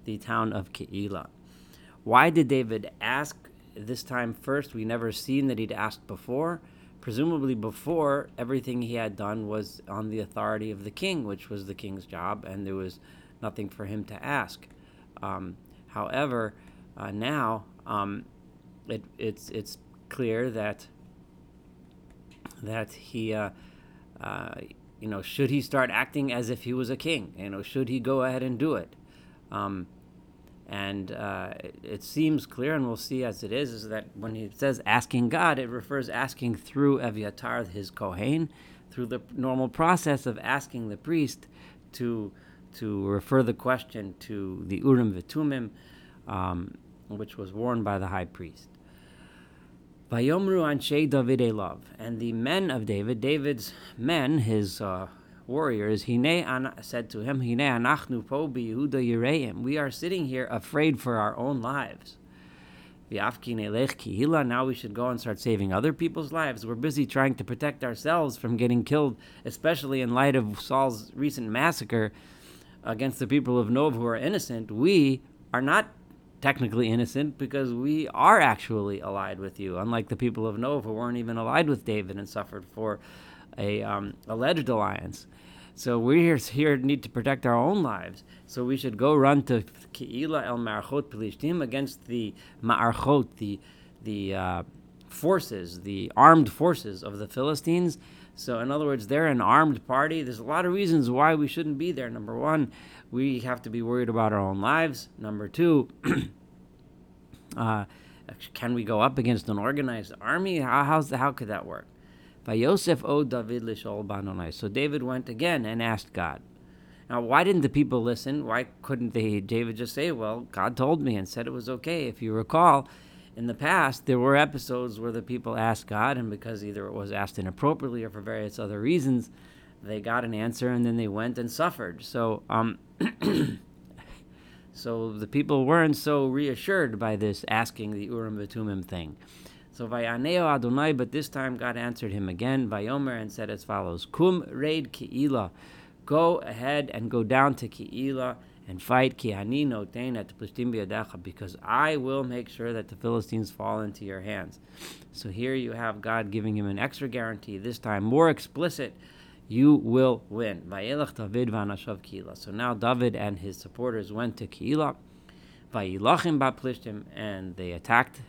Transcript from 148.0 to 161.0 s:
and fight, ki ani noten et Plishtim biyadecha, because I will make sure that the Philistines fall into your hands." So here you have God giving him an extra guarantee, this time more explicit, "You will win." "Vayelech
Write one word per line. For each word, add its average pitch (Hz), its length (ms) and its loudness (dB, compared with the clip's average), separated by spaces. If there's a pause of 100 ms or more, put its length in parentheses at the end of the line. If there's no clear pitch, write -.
and 90 140 -10
fight, 127 340 4
ki 110 160 -4
ani 113 340 0
noten 120 520 -4
et 101 200 -10
Plishtim 120 360 -4
biyadecha, 104 500 -6
because 92 400 -10
I 147 320 2
will 135 300 -2
make 123 240 -6
sure 117 240 -6
that 110 160 -6
the 95 80 -16
Philistines 113 540 -2
fall 107 280 -4
into 104 240 -8
your 95 160 -8
hands." 98 400 -8 (540)
So - 160 -10
here 120 260 -2
you 120 160 -4
have 113 300 -4
God 113 280 -2
giving 107 280 0
him 101 100 0
an 98 100 -2
extra 135 300 -4
guarantee, 113 500 -6
this 113 220 -8
time 104 240 -2
more 147 260 8
explicit, 147 640 -2 (540)
"You 139 280 10
will 120 540 4
win." 104 380 -4
"Vayelech 110 480 -4